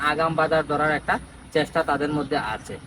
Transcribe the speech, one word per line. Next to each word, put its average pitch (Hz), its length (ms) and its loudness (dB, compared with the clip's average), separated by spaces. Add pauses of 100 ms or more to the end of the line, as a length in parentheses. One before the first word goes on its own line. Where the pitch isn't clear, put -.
আগাম 151 340 2
বাজার 156 320 2
ধরার 151 240 2
একটা 151 280 0 (340)
চেষ্টা 160 300 2
তাদের 147 300 0
মধ্যে 143 240 0
আছে। 110 500 -4